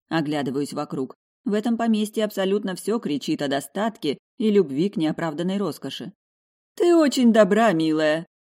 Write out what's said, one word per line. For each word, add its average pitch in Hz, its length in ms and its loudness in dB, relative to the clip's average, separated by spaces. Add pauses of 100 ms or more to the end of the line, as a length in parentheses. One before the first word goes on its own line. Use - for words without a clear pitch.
Оглядываюсь 143 640 -4
вокруг. 143 420 -8 (300)
В 196 80 -2
этом 220 240 -2
поместье 220 480 0
абсолютно 196 500 -2
всё 208 240 -4
кричит 147 440 -4
о 143 60 -4
достатке 175 680 -4 (200)
и 220 120 0
любви 175 380 2
к 202 80 -8
неоправданной 165 640 -4
роскоши. 143 540 -8 (640)
«Ты 349 220 4
очень 262 360 4
добра, 214 400 6
милая, 160 540 0 (180)